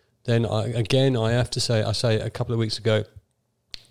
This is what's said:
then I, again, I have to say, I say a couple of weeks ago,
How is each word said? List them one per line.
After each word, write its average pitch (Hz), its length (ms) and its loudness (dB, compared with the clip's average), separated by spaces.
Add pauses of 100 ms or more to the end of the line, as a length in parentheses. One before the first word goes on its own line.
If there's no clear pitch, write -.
(260)
then 117 200 2
I, 107 220 -2
again, 127 500 2
I 113 140 0
have 120 200 0
to - 80 -6
say, 113 220 0
I 104 120 -2
say 110 260 0
a 113 100 -6
couple 123 240 -4
of 113 60 0
weeks 110 180 -4
ago, 107 260 2 (880)